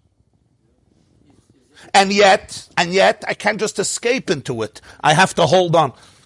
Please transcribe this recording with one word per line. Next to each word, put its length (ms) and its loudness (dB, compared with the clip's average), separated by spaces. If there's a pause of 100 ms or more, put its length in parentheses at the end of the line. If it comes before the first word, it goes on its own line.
(1900)
And 200 2
yet, 540 2 (100)
and 160 -2
yet, 340 0
I 60 -6
can't 260 -6
just 200 -6
escape 500 -4
into 320 -6
it. 180 -10 (220)
I 120 2
have 220 2
to 100 0
hold 300 2
on. 180 0 (320)